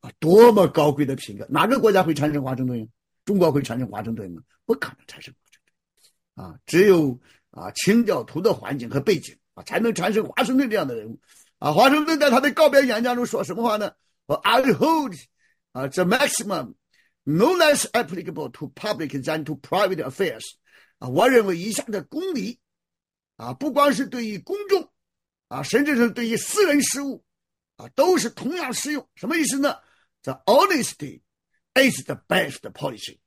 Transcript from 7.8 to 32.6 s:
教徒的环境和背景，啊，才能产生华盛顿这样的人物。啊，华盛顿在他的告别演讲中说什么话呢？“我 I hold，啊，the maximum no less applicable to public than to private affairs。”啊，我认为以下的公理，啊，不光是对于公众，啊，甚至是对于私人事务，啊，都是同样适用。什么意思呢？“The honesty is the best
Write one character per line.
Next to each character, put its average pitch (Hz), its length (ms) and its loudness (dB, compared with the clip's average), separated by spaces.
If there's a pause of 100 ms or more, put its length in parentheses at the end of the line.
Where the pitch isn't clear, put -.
教 160 180 -2
徒 - 160 -8
的 190 140 2
环 104 240 -8
境 120 100 -10
和 135 140 -4
背 180 180 0
景， - 160 -18 (200)
啊， - 80 -20
才 151 160 -6
能 226 160 0
产 185 180 -2
生 214 100 0
华 247 200 -4
盛 254 140 0
顿 269 120 0
这 214 60 -4
样 165 120 -2
的 123 80 -8
人 110 140 -12
物。 113 100 -16 (380)
啊， 151 160 -4
华 233 160 6
盛 302 160 2
顿 320 140 -2
在 294 100 4
他 233 100 4
的 277 120 0
告 311 180 4
别 277 160 4
演 233 180 -2
讲 247 120 0
中 240 100 -2
说 - 180 -4
什 165 120 -8
么 233 80 -4
话 220 140 0
呢 208 140 -4 (360)
？“我 - 80 0
I 226 260 2 (120)
hold， 277 420 0 (560)
啊， 131 160 -8
the 180 180 -2
maximum 208 680 -2 (480)
no 170 240 2 (100)
less 311 340 4
applicable 160 600 -6
to 135 220 -14
public 160 360 -8 (140)
than 156 200 -6
to 143 120 -8
private 185 460 -2
affairs。” 135 420 -6 (560)
啊， 127 100 -12
我 175 180 2
认 240 180 6
为 185 120 -2
以 196 160 -6
下 - 100 -6
的 202 200 -6
公 359 300 -8
理， 226 260 -8 (760)
啊， 120 180 -12
不 269 200 -6
光 285 200 2
是 220 140 -4
对 240 180 -8
于 208 140 -8
公 - 160 -10 (140)
众， 392 200 0 (600)
啊， 135 140 -8
甚 262 220 0
至 294 100 0
是 233 140 4
对 226 200 -6
于 226 80 -2
私 - 280 0
人 285 160 2
事 - 200 -4
务， 277 240 -10 (500)
啊， 120 140 -18
都 349 280 4
是 226 120 -2
同 277 260 -8
样 277 180 -6
适 294 200 -6
用。 277 220 -8
什 190 120 -10
么 311 80 -2
意 320 80 0
思 269 160 -2
呢？ 277 160 2 (480)
“The 131 220 -10
honesty 254 760 2 (520)
is 262 320 2
the 131 100 -8 (120)
best 170 320 -2 (120)